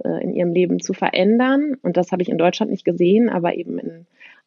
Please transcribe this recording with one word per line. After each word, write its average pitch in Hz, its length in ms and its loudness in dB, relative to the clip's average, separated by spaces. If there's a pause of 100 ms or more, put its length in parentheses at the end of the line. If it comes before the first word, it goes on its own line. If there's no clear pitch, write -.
äh, 165 180 -2
in - 120 -4
ihrem 175 180 0
Leben 175 280 2
zu - 120 -6
verändern. 254 880 2
Und 175 140 -2
das 180 140 0
habe 185 120 -2
ich 175 60 -4
in 165 100 -2
Deutschland 180 340 0
nicht - 120 -6
gesehen, 175 440 4
aber 175 260 -2
eben - 240 -8
in 170 280 -12 (400)